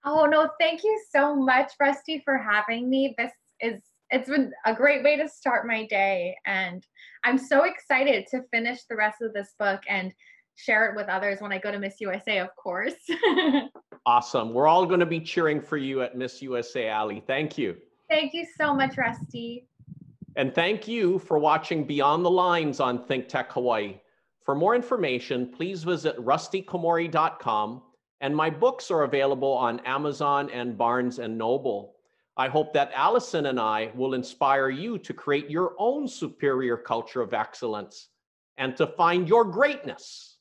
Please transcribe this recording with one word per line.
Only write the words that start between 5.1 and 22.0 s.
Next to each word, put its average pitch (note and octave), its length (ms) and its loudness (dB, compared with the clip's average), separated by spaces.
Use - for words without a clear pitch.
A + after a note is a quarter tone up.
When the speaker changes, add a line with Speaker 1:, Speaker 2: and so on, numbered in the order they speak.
Speaker 1:
to D4+ 120 -2
start A#3+ 380 -2
my A3 200 -4
day. G3 580 0
And F#3+ 400 -4
I'm B3 140 2
so C#4 260 4
excited C4+ 680 0
to B3+ 100 -4
finish A#3+ 280 -2
the A3+ 60 -6
rest G#3+ 260 -2
of A3 100 -6
this G3+ 260 -8
book G3 300 0
and F#3+ 240 -2
share A3 320 2
it G3+ 60 -6
with G3+ 140 -6
others G3 320 -2
when G3+ 120 -8
I F#3+ 60 -4
go G3+ 140 -6
to G3+ 80 -6
Miss G3 200 -8
U G3 120 -4
S G3 160 -6
A, G#3 100 0
of A3+ 160 -4
course. G3 400 -6
<laughs> D#4 600 2
Speaker 2:
Awesome. A#2+ 460 2
We're C#3 160 6
all F3+ 180 6
gonna F3 200 4
be E3 120 -2
cheering D#3 420 0
for D3 180 -6
you C3+ 240 -2
at B2 140 -6
Miss B2 260 -8
U B2+ 140 -6
S A#2 200 -6
A, A#2 100 -2
Allie. G#2+ 400 -4
Thank D3 320 -2
you. G2 180 -2
Speaker 1:
Thank D#4 260 0
you E4 120 -6
so D4+ 160 0
much, C4 240 0
Rusty. A#3 680 -6
Speaker 2:
And C3+ 180 -2
thank F#3 320 0
you G3+ 320 0
for D#3 200 0
watching D#3 460 0
Beyond D3 400 2